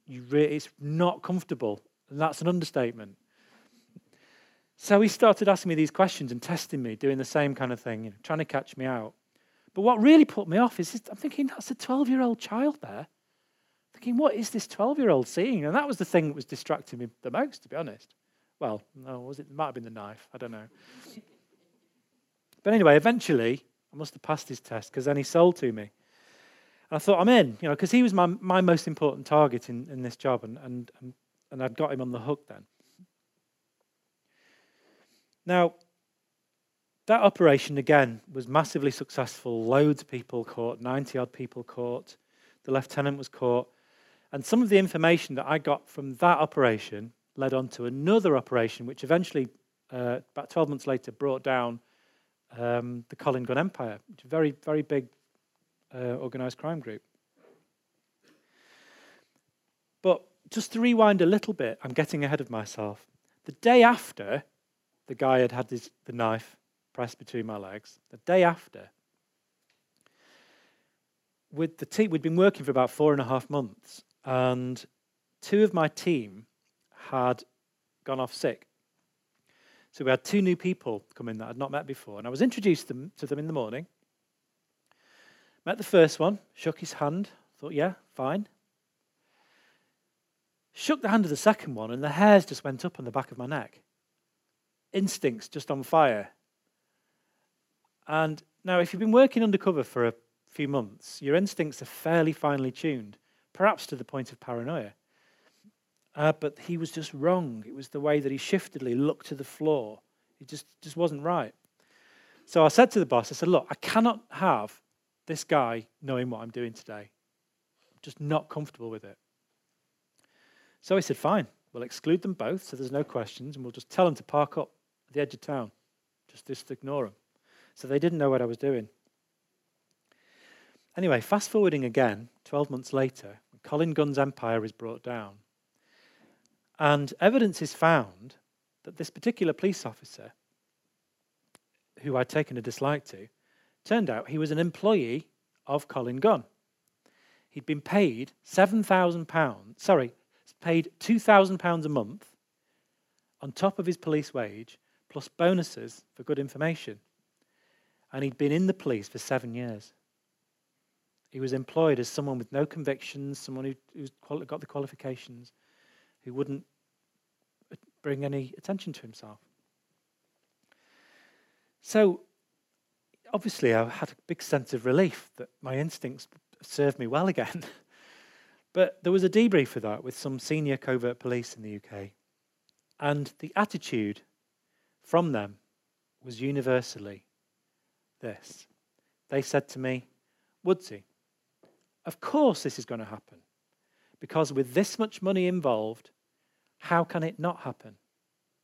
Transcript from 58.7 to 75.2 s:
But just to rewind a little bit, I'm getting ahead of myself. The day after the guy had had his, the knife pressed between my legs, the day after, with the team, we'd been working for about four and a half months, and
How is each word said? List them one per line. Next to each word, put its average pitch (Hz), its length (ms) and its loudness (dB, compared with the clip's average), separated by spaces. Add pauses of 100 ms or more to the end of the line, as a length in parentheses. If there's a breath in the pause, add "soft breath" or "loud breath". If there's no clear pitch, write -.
But 185 200 2 (280)
just - 220 -6
to 226 60 -2
rewind 220 440 6
a - 20 6
little 202 300 2
bit, 113 260 -6
I'm 127 120 -8
getting 151 300 -2
ahead 139 180 -2
of 127 100 -10
myself. 107 560 -8 (380)
The 147 80 -14
day 240 280 6
after 226 640 2 (640)
the 131 80 -12
guy 131 240 2
had 123 120 4
had 120 200 -6
his, 120 180 -10 (160)
the - 80 -16
knife 113 420 -2 (380)
pressed 120 240 -8
between 113 300 -8
my 110 100 -8
legs, 98 420 -16 (100)
the 117 80 -20
day 180 260 4
after, 165 480 -2 (2500 soft breath)
with 160 280 -4
the - 80 -8
team, 214 240 0
we'd 160 100 -2
been 160 140 -2
working 190 280 4
for 131 60 -6
about 127 220 2
four 151 200 2
and 143 80 2
a 127 60 -2
half 127 240 -2
months, 135 540 -8 (200)
and 127 600 -2 (560)